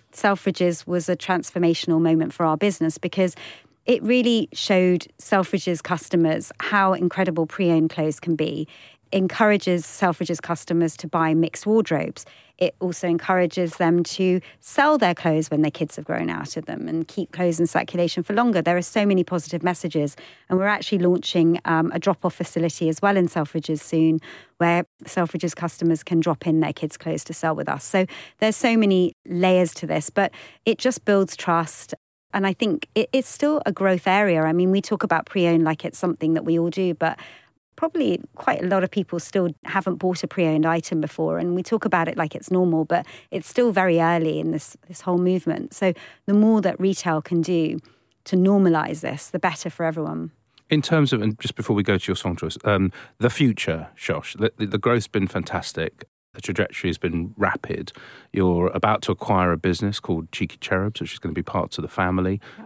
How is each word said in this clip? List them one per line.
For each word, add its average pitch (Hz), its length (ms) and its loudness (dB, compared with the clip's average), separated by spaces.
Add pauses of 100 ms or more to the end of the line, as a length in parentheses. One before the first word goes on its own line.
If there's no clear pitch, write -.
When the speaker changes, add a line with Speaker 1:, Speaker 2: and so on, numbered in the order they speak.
(120)
Speaker 1:
Selfridges 185 760 0
was 175 240 -2
a 180 60 2
transformational 170 840 0
moment 160 340 2
for 170 120 0
our 156 120 2
business 208 420 0
because 185 360 -2 (520)
it - 160 2
really 233 500 2
showed 185 540 2 (120)
Selfridges 185 640 0
customers 165 800 0
how 196 340 2
incredible 170 540 0
pre-owned 165 420 2
clothes 156 300 -2
can 170 160 -2
be, 156 320 -4 (440)
encourages 190 760 2
Selfridges 175 560 -2
customers 165 560 -2
to 175 100 -12
buy 160 260 0
mixed 165 320 0
wardrobes. 208 600 0 (340)
It 180 220 0
also 180 260 -4
encourages 175 680 0
them 175 260 4
to 185 380 0 (180)
sell - 380 2
their 180 180 2
clothes 156 340 0
when 151 120 2
their 151 100 4
kids - 240 -6
have 160 80 -12
grown - 260 -4
out 143 280 -8
of 160 80 -10
them - 240 -8
and 160 180 -4
keep - 240 -8
clothes 175 260 0
in 170 100 2
circulation 175 540 0
for 208 120 -4
longer. 220 280 2
There 175 140 2
are 180 60 0
so 208 240 0
many 190 180 4
positive 170 400 -4
messages. 165 540 -2 (320)
And 185 100 2
we're 196 80 2
actually 208 300 0
launching, 175 640 2
um, 165 300 2
a 175 60 -2
drop-off 180 360 -2
facility 165 540 -2
as 160 120 -2
well 202 140 2
in 180 140 2
Selfridges 156 500 -4
soon, 160 400 2 (380)
where 170 260 2 (220)
Selfridges 170 500 -4
customers 165 480 -2
can 170 160 0
drop 160 260 0
in 160 140 2
their 151 140 0
kids' - 240 -8
clothes 160 260 -6
to 165 100 -10
sell 160 220 -2
with 151 140 -6
us. 147 160 -4
So 185 200 2 (340)
there's 220 180 0
so 226 180 2
many 190 380 4 (120)
layers 180 500 2
to 165 120 -10
this, 156 220 -2
but - 240 -2 (320)
it 226 140 0
just - 260 -2
builds 196 320 2
trust. - 560 -2 (400)
And 196 120 0
I 196 60 2
think 190 420 -2
it, - 200 0
it's 269 160 2
still 294 360 0
a 202 60 -2
growth 190 340 0
area. 190 380 4
I 160 80 2
mean, 180 180 4
we 196 120 2
talk - 200 -4
about 170 260 0
pre-owned 170 360 2
like 156 220 -2
it's - 120 -6
something 165 360 -2
that 156 100 0
we 165 160 0
all 170 100 0
do, 180 240 -2
but 165 240 -2 (580)
probably 294 440 0 (160)
quite - 260 -2
a 180 60 -2
lot 185 160 2
of 185 80 -2
people 175 300 -4
still 180 260 0 (160)
haven't 185 320 -2
bought 180 260 -2
a 180 60 -6
pre-owned 156 380 0
item 165 340 -2
before. 160 400 -2
And 175 160 -2
we 185 80 -2
talk - 220 -2
about 165 240 0
it - 80 -8
like 160 180 -4
it's - 160 -8
normal, 180 320 2
but 170 220 0 (260)
it's - 160 -6
still 247 240 2
very 180 300 4
early 165 360 2
in 160 140 -2
this, - 240 -6 (140)
this 175 100 -14
whole 180 180 0
movement. 180 560 0
So 190 200 0 (320)
the 202 80 0
more 214 260 6
that 185 180 0
retail 175 440 0
can 170 200 0
do 165 380 0 (460)
to - 100 -2
normalise 180 640 4
this, - 300 -8
the 180 100 -6
better 170 300 -4
for 170 160 -6
everyone. 160 460 -6 (380)
Speaker 2:
In 151 120 4
terms 147 320 2
of, 110 80 0
and 107 180 -2
just - 160 -8
before 113 180 -2
we 101 80 2
go 98 160 2
to - 80 -4
your 90 120 -2
song 87 180 -4
choice, 80 300 -8
um, 95 260 2 (280)
the 120 100 4
future, 95 580 0 (100)
Shosh, - 400 -6
the, 110 200 0
the, 110 80 -2
the 101 120 -4
growth's 120 300 0
been 95 200 -2
fantastic. - 760 -6 (360)
The - 140 -6
trajectory - 360 -2
has 80 80 -2
been 85 380 -4
rapid. - 560 -4 (400)
You're 90 360 2
about 107 340 0
to - 100 -2
acquire 90 400 2
a 82 60 2
business 92 420 -2
called 82 320 -4
Cheeky - 300 -6
Cherubs, 98 400 -2
which 82 100 -10
is - 80 -14
gonna 85 140 -6
be 82 100 -4
parts - 340 -4
of 85 40 -6
the 76 80 -8
family. 95 500 0 (260)